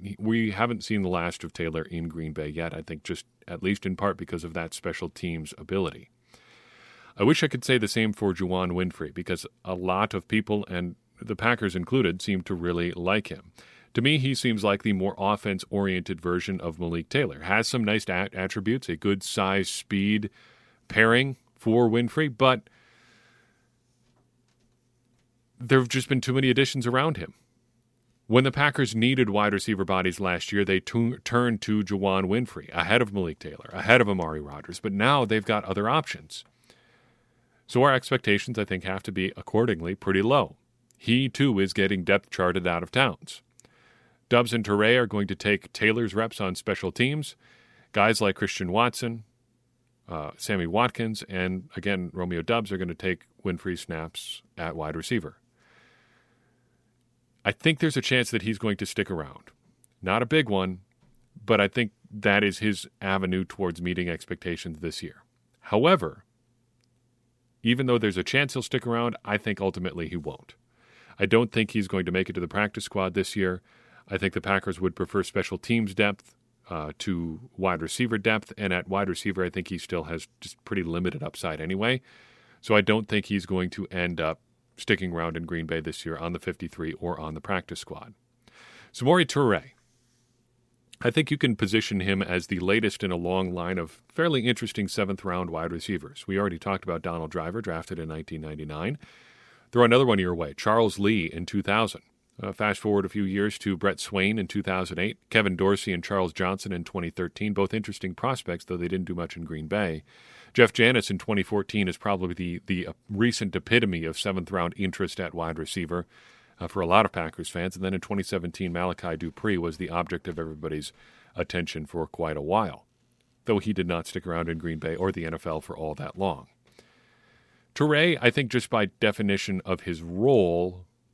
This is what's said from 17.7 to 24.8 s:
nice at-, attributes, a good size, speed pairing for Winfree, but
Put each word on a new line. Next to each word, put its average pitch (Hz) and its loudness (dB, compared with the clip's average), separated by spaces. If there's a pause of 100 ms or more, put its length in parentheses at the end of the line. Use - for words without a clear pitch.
nice 104 0
at-, 95 -2
attributes, 101 -2
a 87 -2
good 98 0
size, 95 0
speed 104 0 (560)
pairing 120 4 (200)
for 117 4
Winfree, 120 0
but 127 4 (3000)